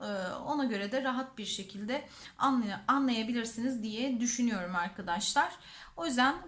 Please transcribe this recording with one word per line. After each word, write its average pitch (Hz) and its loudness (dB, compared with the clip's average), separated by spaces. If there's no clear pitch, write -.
Ee, - -10
ona 285 0
göre 202 -2
de 262 0
rahat 262 -4
bir 214 -8
şekilde 208 -4
anlay-, 226 2
anlayabilirsiniz 240 2
diye 226 0
düşünüyorum 220 0
arkadaşlar. 185 0
O 339 -2
yüzden 262 4